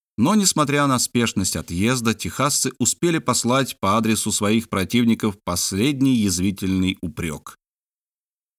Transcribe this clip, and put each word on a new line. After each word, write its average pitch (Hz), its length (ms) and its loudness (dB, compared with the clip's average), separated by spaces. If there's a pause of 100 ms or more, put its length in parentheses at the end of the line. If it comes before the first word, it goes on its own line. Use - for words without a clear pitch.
(180)
Но, 147 160 4
несмотря 147 520 2
на 131 120 2
спешность 113 580 0
отъезда, 113 560 0
техасцы 131 680 -2
успели 160 400 0
послать 127 600 -2
по 98 160 0
адресу 110 360 0
своих 110 360 0
противников 110 720 0
последний 127 720 0
язвительный 95 840 0
упрёк. 78 560 -10 (1040)